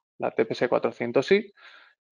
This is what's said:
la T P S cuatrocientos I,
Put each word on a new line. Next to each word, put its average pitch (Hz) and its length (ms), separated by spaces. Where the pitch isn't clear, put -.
la 123 140
T - 140
P 123 80
S 127 140
cuatrocientos 120 640
I, 208 220